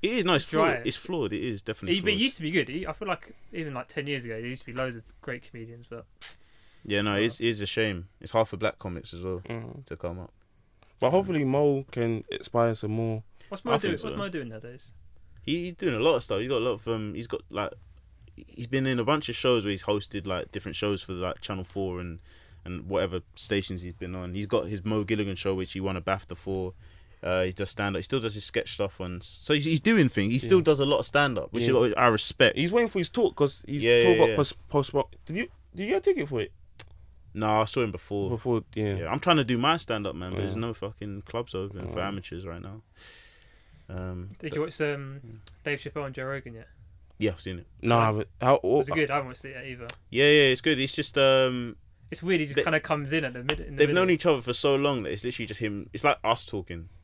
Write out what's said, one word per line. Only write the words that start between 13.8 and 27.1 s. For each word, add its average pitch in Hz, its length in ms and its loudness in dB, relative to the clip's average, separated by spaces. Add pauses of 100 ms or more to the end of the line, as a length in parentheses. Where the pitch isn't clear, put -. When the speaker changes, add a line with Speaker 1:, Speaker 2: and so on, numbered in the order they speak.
Speaker 1:
think - 20 -10
Speaker 2:
doing? 196 160 -2
Speaker 1:
so. 220 120 -8
Speaker 2:
What's - 80 -6
Mo 202 120 -4
doing 147 200 -8
nowadays? 113 420 -16 (500)
Speaker 1:
He, 170 240 -2
he's 180 100 -8
doing 160 200 0
a 107 40 -2
lot 147 160 6
of 117 80 0
stuff. 98 160 -2
He's 123 100 -4
got 135 80 2
a 113 80 0
lot 127 80 0
of, - 140 -8
um, 107 280 -2
he's 113 120 -8
got, - 220 -6
like, 101 220 -4 (640)
he's - 320 -14
been 131 180 0
in 131 140 2
a 117 40 0
bunch 147 260 2
of 117 60 -6
shows 123 280 4
where 101 80 0
he's 98 120 -4
hosted, 104 440 -2
like, 90 240 -2
different 98 240 -8
shows 101 280 0
for, 98 100 -8
like, 90 280 -4
Channel 95 220 -6
Four 92 360 -4
and, 87 200 -8 (460)
and 87 220 -8
whatever 92 340 0 (140)
stations 95 460 -2
he's 90 120 -12
been 90 220 -10
on. 90 180 -8
He's 104 140 -4
got 104 200 2
his 98 160 -6
Mo 107 200 0
Gilligan 101 320 -2
show, 95 200 -2
which 92 180 -6
he 95 60 -6
won 95 180 -2
a 87 40 -6
bafta 95 360 -2
for. 95 360 -6 (500)